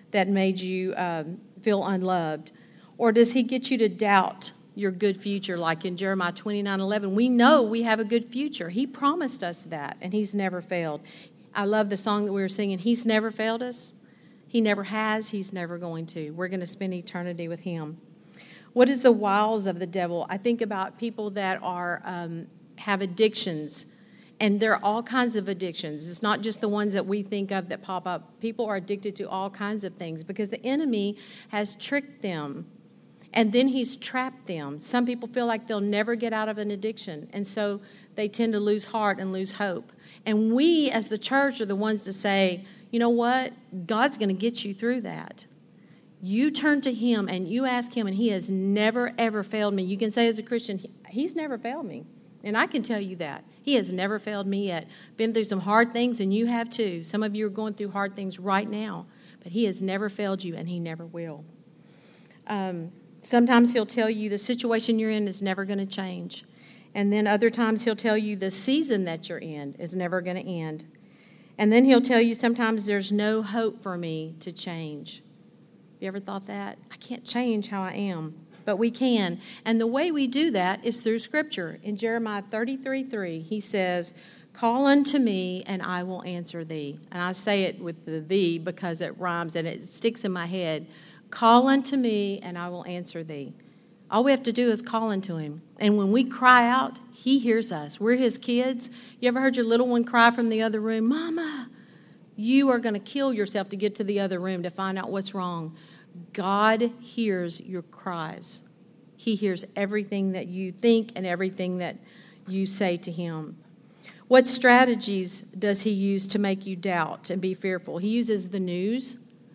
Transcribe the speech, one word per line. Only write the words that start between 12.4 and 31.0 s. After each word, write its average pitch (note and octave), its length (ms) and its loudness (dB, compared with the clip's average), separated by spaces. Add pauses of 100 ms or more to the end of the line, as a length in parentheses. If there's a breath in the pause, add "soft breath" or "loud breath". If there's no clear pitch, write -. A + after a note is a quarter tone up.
were F#3+ 60 0
singing, G3 300 -2
"He's A#3 280 2
never A3 240 2
failed A3+ 320 -2
us." B3 300 -10 (560 loud breath)
He A#3 120 2
never G3+ 240 2
has. G#3+ 460 -2
He's G3 220 -6
never F3 260 -6
going E3 280 -8
to. D#3 240 -10
We're F3 180 -4
gonna F3+ 180 -4
spend F#3 260 -6
eternity F3 560 -8
with E3 120 -8
him. E3 380 -6 (760 loud breath)
What B3+ 160 8
is C4 140 0
the B3 100 10
wiles G#3 540 2
of E3+ 120 -2
the F#3 80 -6
devil? F3 440 -2
I G3 80 -4
think A#3 240 0
about G3 360 -4
people A3+ 340 -6
that F#3+ 300 -2
are, F3 440 -4
um, E3+ 400 -8 (300)
have G3 260 -2
addictions, F3+ 840 0 (560 loud breath)
and G#3 200 4
there A3 120 4
are - 100 2
all G#3+ 200 0
kinds A#3+ 340 0
of G3 100 -2
addictions. E3+ 600 -6
It's F3 140 -12
not G#3 180 0
just G#3 220 -6
the G#3+ 80 0
ones G#3 240 0
that F#3+ 100 0
we G3+ 180 -2
think G3 280 -6
of F#3+ 180 -4
that - 140 -8
pop F#3 240 -6
up. F3 340 -8
People A3+ 240 -4
are G#3 120 -2
addicted G3 400 -6
to G3+ 120 -8
all G3 220 -4
kinds G3+ 340 -6
of F3 120 -10
things D#3+ 280 -10
because G3+ 240 -6
the A3 160 -10
enemy A#3 540 -2 (300 loud breath)